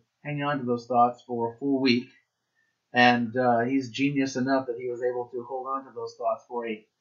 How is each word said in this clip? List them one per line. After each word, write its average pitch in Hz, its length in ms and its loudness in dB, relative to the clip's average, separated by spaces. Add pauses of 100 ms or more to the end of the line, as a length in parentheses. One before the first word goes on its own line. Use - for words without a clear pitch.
(240)
hanging 147 200 -6
on 143 160 0
to 123 60 -6
those 120 200 -2
thoughts 120 420 2
for 117 280 -4
a - 20 -20
full 139 240 -2
week. 123 260 2 (840)
And, 120 420 4
uh, 120 260 4
he's 123 280 0
genius 135 480 -2
enough 131 300 0
that 120 120 -6
he 127 100 -6
was 120 140 -6
able 123 300 -2
to 120 100 -6
hold 127 240 -8
on 135 160 -4
to 127 100 -20
those 117 240 -10
thoughts 113 300 -2
for 117 180 -6
a 110 200 -8 (160)